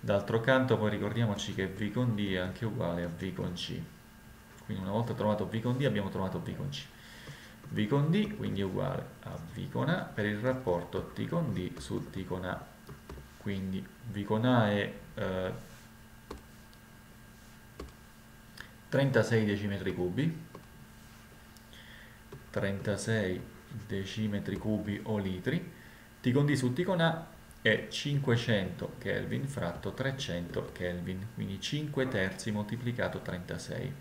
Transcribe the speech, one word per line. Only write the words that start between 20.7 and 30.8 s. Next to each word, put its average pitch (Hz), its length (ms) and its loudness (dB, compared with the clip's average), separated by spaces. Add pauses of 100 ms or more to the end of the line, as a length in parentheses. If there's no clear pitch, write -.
trentasei 101 880 0 (420)
decimetri 101 720 -2
cubi 104 460 0
o 107 160 0
litri, 95 540 -2 (480)
T 127 100 4
con 143 160 6
D 147 60 6
su 127 200 2
T 175 120 0
con 180 160 2
A 165 260 2 (340)
è - 300 4
cinquecento 117 1080 2
Kelvin 98 500 -2
fratto 90 440 -2
trecento 92 800 -2
Kelvin, 92 640 -4